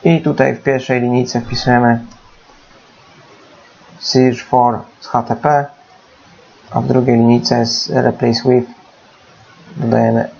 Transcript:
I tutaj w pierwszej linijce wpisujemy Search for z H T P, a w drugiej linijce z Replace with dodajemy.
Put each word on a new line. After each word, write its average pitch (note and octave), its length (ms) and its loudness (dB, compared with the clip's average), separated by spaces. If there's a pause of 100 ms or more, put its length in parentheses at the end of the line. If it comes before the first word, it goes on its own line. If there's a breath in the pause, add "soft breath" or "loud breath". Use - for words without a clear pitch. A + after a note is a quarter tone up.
I E3 180 4
tutaj C3+ 320 0
w C3 80 -14
pierwszej C3 380 -2
linijce B2 400 0
wpisujemy A#2+ 640 0 (2000)
Search B2+ 480 0
for A#2+ 320 0 (200)
z - 60 -20
H A#2 160 -2
T A#2 140 -4
P, C#3+ 300 0 (1040)
a A#2+ 100 -4
w B2+ 60 -4
drugiej B2+ 300 2
linijce A#2+ 500 2
z - 240 -6
Replace A#2+ 600 0
with B2 200 2 (1040)
dodajemy. A2+ 520 0 (120)